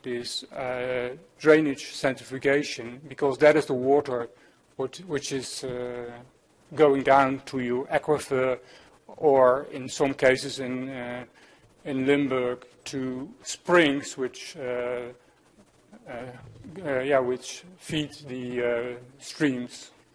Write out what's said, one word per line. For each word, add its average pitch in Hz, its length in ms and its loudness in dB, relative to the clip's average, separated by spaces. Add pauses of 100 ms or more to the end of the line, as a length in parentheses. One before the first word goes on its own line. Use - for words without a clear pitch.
this, 123 500 -8
uh, 127 640 -4 (220)
drainage 156 560 4
centrifugation, 135 1120 -2
because 131 300 -2
that 151 180 8
is 143 100 2
the 143 80 -2
water 127 540 2 (480)
which, 131 220 -6
which 160 340 -8
is, 131 320 -8
uh, 123 460 -8 (640)
going 143 280 6
down 135 440 6
to 135 140 -6
your 123 260 -2
aquifer, 135 720 0 (580)
or 135 560 6
in 131 160 -10
some 139 260 0
cases 131 440 2
in, 127 300 -6
uh, 123 360 -10 (600)
in 131 220 -2
Limburg 131 600 0 (180)
to 131 440 -8 (140)
springs 147 760 2
which, - 400 -8
uh, 123 560 -6 (960)
uh, 139 40 -14 (720)
uh, 139 160 -2
yeah, 139 180 2
which 127 460 -4 (120)
feed 151 360 -6 (140)
the, 123 360 -6
uh, 120 360 -2 (200)
streams. 127 720 -4 (240)